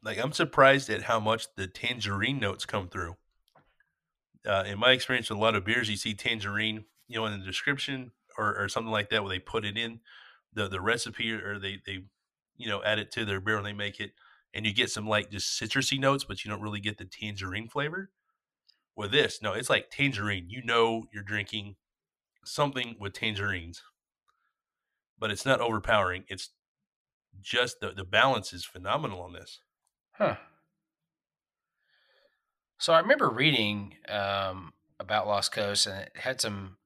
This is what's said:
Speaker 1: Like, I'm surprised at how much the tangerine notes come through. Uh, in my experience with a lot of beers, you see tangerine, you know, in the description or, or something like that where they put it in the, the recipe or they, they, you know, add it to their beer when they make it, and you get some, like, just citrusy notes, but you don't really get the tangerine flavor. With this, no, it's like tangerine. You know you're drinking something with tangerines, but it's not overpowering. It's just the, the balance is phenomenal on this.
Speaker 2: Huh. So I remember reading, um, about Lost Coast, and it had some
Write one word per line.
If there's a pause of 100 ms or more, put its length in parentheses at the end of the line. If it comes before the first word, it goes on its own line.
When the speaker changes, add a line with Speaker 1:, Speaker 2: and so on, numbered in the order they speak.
Speaker 1:
Like,
I'm
surprised
at
how
much (100)
the
tangerine
notes
come
through. (1300)
Uh,
in
my
experience
with
a
lot
of
beers,
you
see
tangerine, (220)
you
know,
in
the
description (260)
or,
or
something
like
that
where
they
put
it
in (540)
the,
the
recipe
or
they,
they, (520)
you
know,
add
it
to
their
beer
when
they
make
it, (420)
and
you
get
some,
like,
just
citrusy
notes,
but
you
don't
really
get
the
tangerine
flavor. (840)
With
this,
no,
it's
like
tangerine.
You
know
you're
drinking (680)
something
with
tangerines, (1400)
but
it's
not
overpowering.
It's (880)
just
the,
the
balance
is
phenomenal
on
this. (600)
Speaker 2:
Huh. (2500)
So
I
remember
reading, (120)
um, (240)
about
Lost
Coast,
and
it
had
some